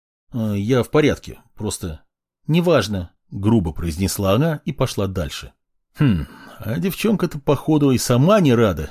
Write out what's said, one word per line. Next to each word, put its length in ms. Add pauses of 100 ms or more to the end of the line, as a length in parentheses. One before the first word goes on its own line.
(320)
«А, 220
я 280
в 80
порядке, 480 (160)
просто». 460 (480)
«Неважно», 640 (180)
грубо 420
произнесла 600
она 320
и 80
пошла 340
дальше. 460 (440)
Хм, 300 (320)
а 220
девчонка-то, 580
походу, 540
и 60
сама 420
не 120
рада, 380